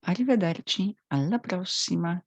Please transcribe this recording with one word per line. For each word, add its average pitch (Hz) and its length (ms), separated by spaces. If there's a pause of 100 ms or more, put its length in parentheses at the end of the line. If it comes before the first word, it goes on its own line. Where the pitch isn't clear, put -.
Arrivederci, 202 880 (140)
alla 151 300
prossima. 175 880